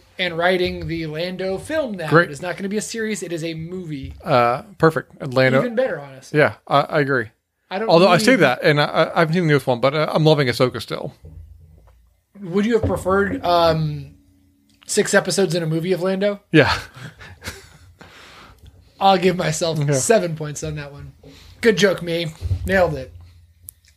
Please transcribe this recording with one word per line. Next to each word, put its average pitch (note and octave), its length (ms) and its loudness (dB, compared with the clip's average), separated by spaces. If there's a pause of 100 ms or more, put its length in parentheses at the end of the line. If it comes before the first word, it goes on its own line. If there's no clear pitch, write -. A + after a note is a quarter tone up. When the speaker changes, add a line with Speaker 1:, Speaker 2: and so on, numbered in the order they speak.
(180)
Speaker 1:
and F3 180 -4
writing F3+ 500 0
the E3 200 -6
Lando F#3 500 -6
film C#4 380 -4
now. E3 160 -8
Speaker 2:
Great. E3 180 4
Speaker 1:
It D3+ 40 -10
is C#3 100 -12
not F3 160 -8
gonna G3 100 -8
be G3+ 80 -4
a G#3 60 -4
series. A3 400 -8
It E3+ 100 -10
is E3 100 -8
a E3 120 -8
movie. D#3+ 580 -10 (100)
Speaker 2:
Uh, B2 420 2 (120)
perfect. - 420 0
And C#3+ 140 -8
Lando. C3 280 4
Speaker 1:
Even A#3+ 140 -4
better, A3 240 -2
honestly. C#3 420 -8
Speaker 2:
Yeah, A#2 160 2 (120)
I, C#3+ 140 4
I D3+ 180 -2
agree. C3 300 -2 (380)
Speaker 1:
I F#3+ 120 -6
don't A3 80 -4
Speaker 2:
Although E3+ 180 6
I F3+ 120 6
Speaker 1:
need A3 60 0
Speaker 2:
say B3+ 120 4
that, C#3 260 2
and D3 180 4
I, D3 40 2
I, - 320 0
I - 20 0
haven't D#3+ 160 2
seen F#3 80 2
the E3 60 0
newest D3 180 2
one, B2 140 0
but, C3+ 120 2
uh, D#3 200 -2
I'm F3 120 0
loving D3 220 4
Ahsoka A#2+ 340 -2
still. - 320 -10 (1300)
Speaker 1:
Would G3 240 -2
you A#3 100 0
have G#3+ 100 2
preferred, F#3+ 600 -2
um, D#3+ 680 0 (720)
six - 280 0
episodes F#3 380 2
in F3 120 -2
a - 20 -2
movie D#3+ 240 -2
of F3+ 100 0
Lando? F#3+ 400 -2 (120)
Speaker 2:
Yeah. C#3 260 4 (1040)
<laughs> - 1160 -20
Speaker 1:
I'll G3 180 4
give F3 180 2
myself D#3+ 440 -2
Speaker 2:
Okay. C#3+ 140 0
Speaker 1:
seven E3+ 420 2
points D#3 260 -10
on D#3 140 -8
that C#3+ 160 -12
one. C#3+ 200 -20 (480)
Good A3 160 4
joke, F3 260 2
me. E3+ 260 -4 (380)
Nailed F3+ 280 2
it. C3 180 -12 (840)